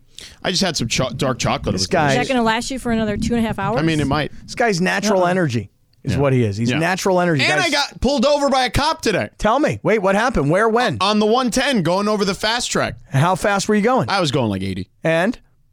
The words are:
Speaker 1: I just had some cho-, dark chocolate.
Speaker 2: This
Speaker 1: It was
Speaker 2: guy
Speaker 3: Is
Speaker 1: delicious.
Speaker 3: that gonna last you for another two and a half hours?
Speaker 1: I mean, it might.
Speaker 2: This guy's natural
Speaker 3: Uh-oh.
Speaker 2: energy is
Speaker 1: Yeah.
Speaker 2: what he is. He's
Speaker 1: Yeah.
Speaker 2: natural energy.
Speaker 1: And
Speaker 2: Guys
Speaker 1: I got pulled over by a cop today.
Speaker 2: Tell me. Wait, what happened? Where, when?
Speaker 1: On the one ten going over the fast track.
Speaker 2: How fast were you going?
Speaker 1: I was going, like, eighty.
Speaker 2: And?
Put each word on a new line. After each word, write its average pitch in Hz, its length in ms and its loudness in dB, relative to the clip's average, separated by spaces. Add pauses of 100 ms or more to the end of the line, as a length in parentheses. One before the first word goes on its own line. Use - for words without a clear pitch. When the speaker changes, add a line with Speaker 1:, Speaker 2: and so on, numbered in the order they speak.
(440)
Speaker 1:
I - 80 -2
just 180 100 0
had 180 140 0
some 117 140 -4
cho-, 131 220 -2
dark 135 280 -2
chocolate. 120 340 -2
Speaker 2:
This 95 100 -2
Speaker 1:
It - 0 -
was - 40 -6
Speaker 2:
guy 160 200 2
Speaker 3:
Is 135 60 2
Speaker 1:
delicious. 247 140 0
Speaker 3:
that 269 60 -2
gonna 233 120 2
last 226 260 -2
you 262 80 -6
for 240 120 -4
another 220 240 -2
two 226 200 -2
and 226 80 2
a 226 40 0
half 208 100 -4
hours? 202 220 -2
Speaker 1:
I 156 40 0
mean, 160 180 2
it 143 60 0
might. 143 240 -2 (120)
Speaker 2:
This - 120 -14
guy's 214 260 0
natural 190 420 0
Speaker 3:
Uh-oh. 175 60 2
Speaker 2:
energy 139 400 -2 (340)
is - 100 -2
Speaker 1:
Yeah. 131 60 0
Speaker 2:
what 139 140 2
he 123 100 4
is. 101 140 -2
He's 117 140 0
Speaker 1:
Yeah. 117 80 0
Speaker 2:
natural 180 420 0
energy. 175 240 2
Speaker 1:
And 359 160 2
Speaker 2:
Guys 349 60 0
Speaker 1:
I - 40 0
got 285 300 -4
pulled 262 240 2
over 285 240 2
by 254 160 2
a 247 40 -2
cop 311 320 -2
today. 190 360 -2
Speaker 2:
Tell 226 220 2
me. 196 220 0
Wait, 208 180 2
what 190 160 0
happened? 208 340 0
Where, 202 180 4
when? 220 320 0
Speaker 1:
On 208 200 2
the 214 60 2
one 240 260 2
ten 254 320 0
going 185 260 0
over 208 160 0
the 196 100 -2
fast 233 340 -4
track. 123 280 -2 (140)
Speaker 2:
How 165 240 2
fast 202 340 0
were 214 60 4
you 208 60 2
going? 226 280 2
Speaker 1:
I 196 100 0
was 156 120 0
going, 123 180 0
like, 95 120 -2
eighty. 95 280 -6 (140)
Speaker 2:
And? 170 360 0 (340)